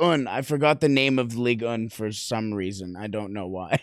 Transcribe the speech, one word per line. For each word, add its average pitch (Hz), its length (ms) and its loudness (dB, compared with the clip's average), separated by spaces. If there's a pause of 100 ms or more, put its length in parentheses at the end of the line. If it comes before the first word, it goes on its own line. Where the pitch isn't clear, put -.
un. 160 260 4
I 113 160 -4
forgot 151 380 2
the 160 80 6
name 135 300 4
of 117 180 -2
Ligue 120 260 2
un 113 280 -2
for 107 220 -4
some 110 420 -4
reason. 95 420 -6
I 104 120 -8
don't 104 260 -6
know 101 120 -6
why. 92 360 -2